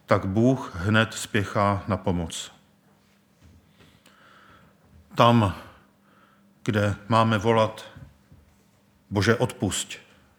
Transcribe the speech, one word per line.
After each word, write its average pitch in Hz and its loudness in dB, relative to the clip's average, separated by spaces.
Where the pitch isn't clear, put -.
tak 98 2
Bůh 113 0
hned 110 0
spěchá 101 -2
na 101 0
pomoc. 87 -6
Tam, 117 4
kde 104 -2
máme 113 2
volat: 110 0
„Bože, 104 2
odpusť,“ - -6